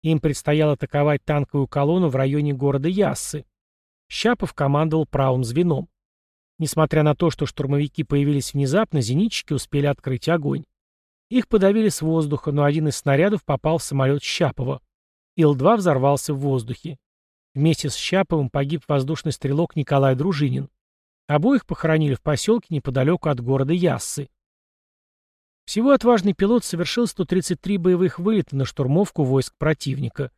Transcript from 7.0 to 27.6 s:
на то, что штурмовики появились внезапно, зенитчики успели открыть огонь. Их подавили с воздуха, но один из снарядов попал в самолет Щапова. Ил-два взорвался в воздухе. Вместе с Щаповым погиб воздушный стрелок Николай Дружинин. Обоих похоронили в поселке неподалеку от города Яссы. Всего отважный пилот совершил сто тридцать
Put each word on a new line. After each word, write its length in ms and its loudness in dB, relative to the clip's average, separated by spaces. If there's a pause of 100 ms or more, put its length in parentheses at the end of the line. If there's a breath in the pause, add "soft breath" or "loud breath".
на 100 4
то, 160 2
что 160 -6
штурмовики 560 -4
появились 520 -2
внезапно, 460 0
зенитчики 520 -2
успели 340 -2
открыть 420 -4
огонь. 360 -2 (680)
Их 160 2
подавили 440 4
с 120 -8
воздуха, 480 0
но 140 2
один 240 2
из 80 -4
снарядов 480 0
попал 340 -2
в 60 -6
самолет 360 0
Щапова. 600 -4 (540)
Ил-два 400 4
взорвался 580 2
в 60 -6
воздухе. 580 -4 (560)
Вместе 340 2
с 60 -6
Щаповым 560 -2
погиб 380 -4
воздушный 420 -2
стрелок 460 -2
Николай 400 2
Дружинин. 540 -2 (580)
Обоих 380 2
похоронили 480 0
в 80 -8
поселке 480 0
неподалеку 580 -2
от 120 -2
города 320 0
Яссы. 560 -2 (1400)
Всего 240 0
отважный 420 4
пилот 320 2
совершил 420 -2
сто 200 -4
тридцать 340 -2